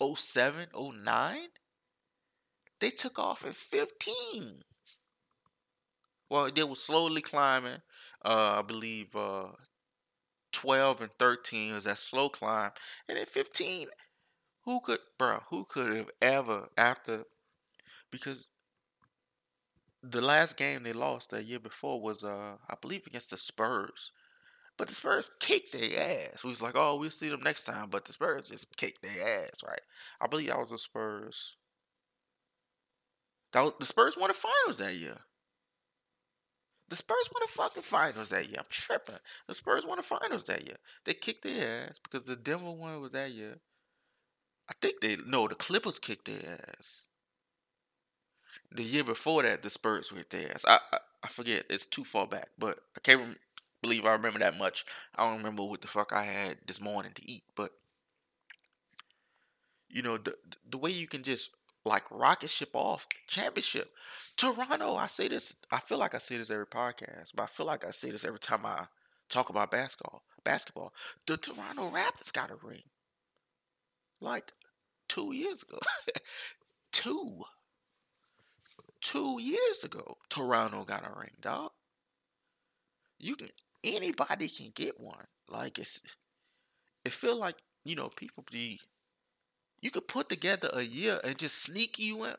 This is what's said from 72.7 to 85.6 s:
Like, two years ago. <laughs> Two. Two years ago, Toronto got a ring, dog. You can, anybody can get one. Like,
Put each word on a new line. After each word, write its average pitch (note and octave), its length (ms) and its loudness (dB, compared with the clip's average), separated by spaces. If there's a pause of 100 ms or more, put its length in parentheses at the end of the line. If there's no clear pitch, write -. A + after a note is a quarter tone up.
Like, - 320 -6 (560)
two D4+ 240 -2
years E4+ 300 -6
ago. - 160 -16 (280)
<laughs> - 140 -4 (720)
Two. B3+ 520 -2 (1600)
Two C4+ 400 -2
years G4+ 440 0
ago, - 340 -12 (100)
Toronto A2+ 560 2
got G2+ 200 -4
a G2+ 140 -12
ring, G#2 120 -12 (100)
dog. - 300 -4 (1500)
You A#3 180 -8
can, - 120 -14 (360)
anybody D4 640 -2
can A2+ 260 -12
get - 260 -6
one. - 260 -18 (220)
Like, - 300 -8